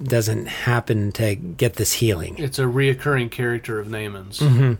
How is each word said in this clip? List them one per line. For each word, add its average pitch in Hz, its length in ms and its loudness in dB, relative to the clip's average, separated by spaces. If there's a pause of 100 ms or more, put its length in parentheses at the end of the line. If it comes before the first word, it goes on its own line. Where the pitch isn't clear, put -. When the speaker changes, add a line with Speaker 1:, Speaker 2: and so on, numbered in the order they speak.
Speaker 1:
doesn't 113 440 0
happen 113 680 0
to 107 200 0
get 135 440 -2
this - 160 0
healing. 95 440 0
Speaker 2:
It's 139 220 -4
a 135 60 2
reoccurring 131 640 0
character 120 480 -4
of 104 100 -8
Naaman's. 101 480 -8
Speaker 1:
Mm-hmm. 131 420 6